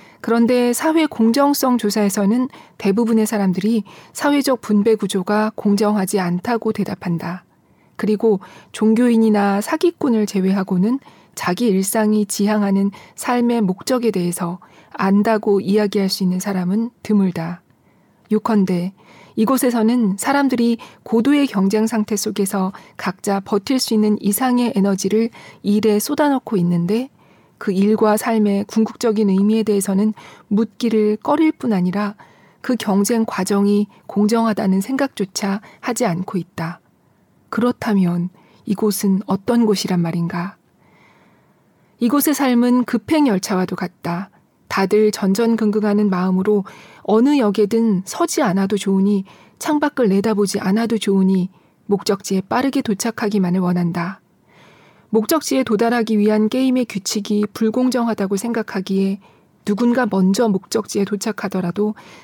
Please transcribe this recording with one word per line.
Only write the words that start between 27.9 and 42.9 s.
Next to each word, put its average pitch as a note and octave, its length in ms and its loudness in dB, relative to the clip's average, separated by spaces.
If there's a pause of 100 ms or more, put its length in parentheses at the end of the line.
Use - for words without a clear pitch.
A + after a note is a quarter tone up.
삶의 G#3 520 0
궁극적인 A3 600 0
의미에 G#3 360 2
대해서는 G3+ 500 0 (340)
묻기를 G#3+ 680 0
꺼릴 D#4 340 0
뿐 A3+ 220 -4
아니라 G3 400 -2 (480)
그 B3+ 120 -2
경쟁 A3 520 0
과정이 G3+ 600 0 (200)
공정하다는 G#3 760 0
생각조차 G#3 800 -4 (200)
하지 B3 260 -4
않고 F#3 320 -4
있다. E3+ 420 -8 (680)
그렇다면 F#3+ 800 0 (340)
이곳은 G3 640 0
어떤 A#3 400 0
곳이란 F#3+ 340 0
말인가? E3+ 560 -4 (1400)
이곳의 C#4 340 2
삶은 B3 520 2
급행열차와도 G3+ 920 0